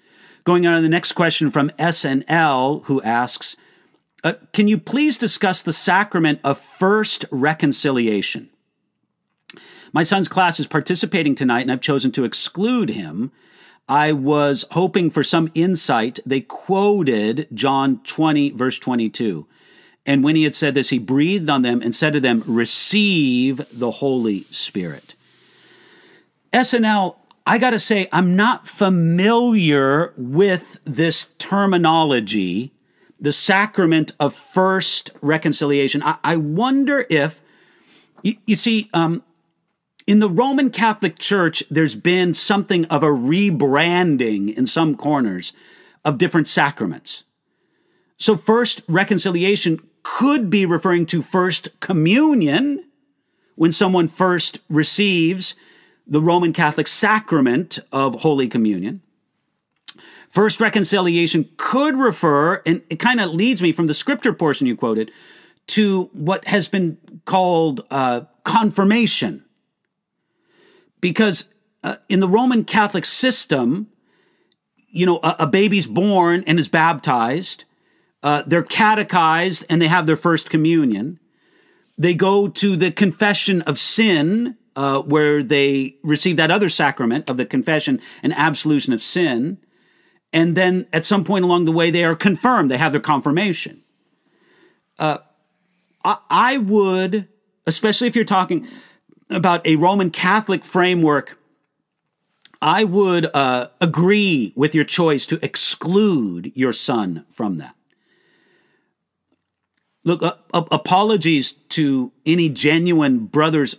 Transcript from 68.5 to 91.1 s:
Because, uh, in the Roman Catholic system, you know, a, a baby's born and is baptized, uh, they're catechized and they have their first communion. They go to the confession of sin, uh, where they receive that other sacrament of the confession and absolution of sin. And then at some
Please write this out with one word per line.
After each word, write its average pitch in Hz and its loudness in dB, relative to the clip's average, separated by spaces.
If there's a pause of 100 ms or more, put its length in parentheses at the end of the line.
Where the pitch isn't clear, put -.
Because, 185 0 (340)
uh, - -8 (120)
in 196 2
the 190 2
Roman 233 2
Catholic 208 0
system, 165 0 (1000)
you 170 -2
know, 175 2
a, 165 0
a 156 0
baby's 196 2
born 175 2
and 165 2
is 147 -2
baptized, 156 0 (580)
uh, 147 0
they're 165 2
catechized 180 0
and 170 2
they 160 2
have 170 2
their 156 2
first 165 -2
communion. 156 0 (800)
They 175 0
go 196 2
to 196 -2
the 175 0
confession 196 0
of 147 -4
sin, 214 0 (180)
uh, 139 -2
where 147 2
they 139 0
receive 160 0
that 160 2
other 202 2
sacrament 135 -2
of 123 -4
the 123 -2
confession 143 -2 (220)
and - -2
absolution 151 0
of 110 -2
sin. 160 -2 (760)
And 165 2
then 185 0
at 165 -2
some 196 0